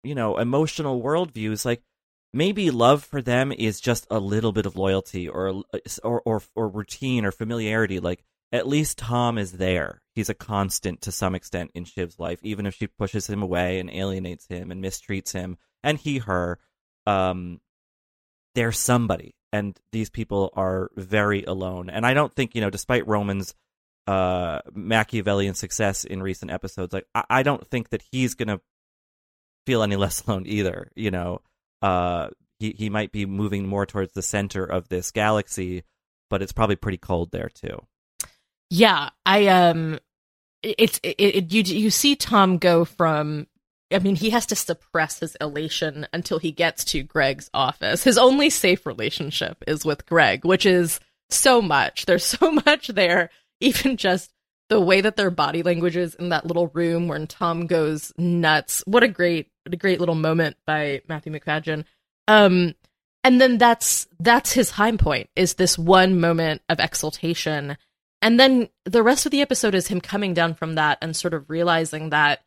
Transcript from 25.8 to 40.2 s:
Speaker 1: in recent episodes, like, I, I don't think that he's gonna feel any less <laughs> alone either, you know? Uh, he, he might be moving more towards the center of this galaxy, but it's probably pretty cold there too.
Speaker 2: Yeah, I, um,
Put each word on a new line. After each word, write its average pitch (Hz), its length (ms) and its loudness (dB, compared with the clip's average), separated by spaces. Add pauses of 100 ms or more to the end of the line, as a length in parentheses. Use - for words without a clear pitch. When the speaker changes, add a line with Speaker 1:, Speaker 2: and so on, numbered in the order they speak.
Speaker 1:
in 95 180 -10
recent 92 300 -10
episodes, 92 400 -10
like, 95 220 -8
I, 113 160 -4
I 131 120 2
don't 143 240 -2
think 120 220 -6
that - 140 -6 (100)
he's 127 220 -2
gonna 107 260 -6 (1080)
feel 117 160 2
any 101 140 0
less 98 260 -2
<laughs> - 40 -10
alone 95 200 -4
either, 104 480 -4
you 107 160 -4
know? 87 300 -6 (420)
Uh, 90 460 0 (320)
he, 110 180 -6
he 107 100 -6
might 107 240 -4
be 101 140 -4
moving 98 400 -4
more 101 180 -2
towards 95 280 -6
the 95 100 -8
center 98 420 -4
of 90 240 -4
this 90 220 -6
galaxy, 101 720 -2 (480)
but 98 100 -2
it's 98 120 -6
probably 104 240 0
pretty 98 220 -6
cold 87 340 -4
there 80 200 -8
too. - 320 -14 (840)
Speaker 2:
Yeah, 170 400 4 (160)
I, 202 220 4
um, 170 500 4 (640)